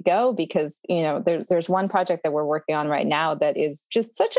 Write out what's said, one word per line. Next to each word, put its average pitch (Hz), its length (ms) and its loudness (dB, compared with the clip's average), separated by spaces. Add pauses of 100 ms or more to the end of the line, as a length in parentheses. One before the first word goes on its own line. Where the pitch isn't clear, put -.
go 226 300 2
because, 160 520 -2
you 175 140 0
know, 151 240 0
there, 170 240 0
there's 170 220 2
one 190 180 2
project 185 340 0
that 156 100 0
we're 151 120 0
working 151 300 -2
on 151 140 -2
right 143 180 0
now 151 280 0
that 151 220 0
is 147 340 -4
just 226 260 -2
such 453 220 0